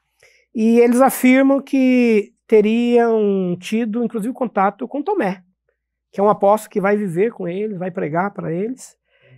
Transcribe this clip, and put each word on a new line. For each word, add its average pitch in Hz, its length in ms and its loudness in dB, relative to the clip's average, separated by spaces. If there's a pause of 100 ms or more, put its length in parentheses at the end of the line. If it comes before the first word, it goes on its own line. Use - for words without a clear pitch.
(540)
e 226 260 2
eles 240 200 2
afirmam 269 640 2
que 254 720 0 (120)
teriam 220 1120 2
tido, 226 440 -4
inclusive, 226 300 -6
contato 208 540 -4
com 285 160 -8
Tomé, 233 400 -4 (680)
que - 80 -8
é 196 40 0
um 208 60 4
apóstolo 202 420 0
que 202 100 -4
vai 202 160 0
viver 202 340 -2
com 185 160 -12
eles, 196 300 -8
vai 180 140 -8
pregar 180 420 -4
para 170 180 -10
eles. 208 460 -10 (400)